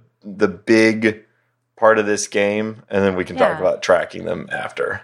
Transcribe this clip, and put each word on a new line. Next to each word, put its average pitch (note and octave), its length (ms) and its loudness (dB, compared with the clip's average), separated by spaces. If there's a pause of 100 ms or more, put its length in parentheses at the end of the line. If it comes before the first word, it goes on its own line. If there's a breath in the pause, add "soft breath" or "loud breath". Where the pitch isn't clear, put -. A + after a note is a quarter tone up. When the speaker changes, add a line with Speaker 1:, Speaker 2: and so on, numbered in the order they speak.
(220)
Speaker 1:
the G2+ 260 -2
big A2 760 2 (520 soft breath)
part A2 220 4
of G#2+ 60 0
this G2+ 240 -2
game, G#2+ 600 -2
and G2+ 120 0
then G2 140 2
we F2+ 80 -2
can F2 120 -10
talk E2 180 0
Speaker 2:
Yeah. D#2+ 40 -8
Speaker 1:
about F2 240 -2
tracking F2+ 440 -2
them E2+ 260 -8
after. - 520 -8